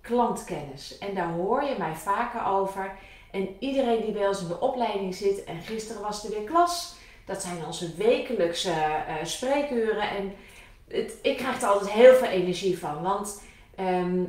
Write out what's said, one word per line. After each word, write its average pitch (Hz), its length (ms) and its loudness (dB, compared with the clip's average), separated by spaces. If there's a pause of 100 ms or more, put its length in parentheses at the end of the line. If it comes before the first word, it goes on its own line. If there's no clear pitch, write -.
klantkennis. 160 960 -4
En 196 180 -8
daar 175 160 -2
hoor 208 320 0
je 269 140 -2
mij 160 180 -4
vaker 226 500 -2
over. 190 500 -2 (360)
En 190 280 -4
iedereen 247 420 0
die 214 100 -2
bij 202 160 0
ons 185 140 0
in 170 60 -6
de 170 120 -6
opleiding 214 560 -2
zit, 196 280 0
en 165 180 -10
gisteren 214 400 -10
was 208 220 -6
er 214 60 -8
weer 208 140 -4
klas, 349 520 0 (300)
dat - 160 -6
zijn 175 240 -8
onze 165 300 -8
wekelijkse, 190 760 2
eh, 156 520 0
spreekuren. 233 840 0
En 196 240 -4 (540)
het, - 340 -4
ik 269 160 2
krijg 247 240 -4
er 240 60 0
altijd 202 240 2
heel 247 240 12
veel - 120 4
energie 180 520 0
van. 156 220 -6
Want, 202 400 -4 (340)
ehm, 180 540 0